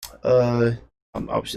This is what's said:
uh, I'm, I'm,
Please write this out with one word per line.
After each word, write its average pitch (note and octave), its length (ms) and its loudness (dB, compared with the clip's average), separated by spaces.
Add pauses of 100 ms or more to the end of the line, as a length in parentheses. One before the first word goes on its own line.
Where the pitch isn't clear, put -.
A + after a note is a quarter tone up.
(240)
uh, A#2+ 480 2 (420)
I'm, A2+ 160 -8
I'm, A#2 140 -4 (120)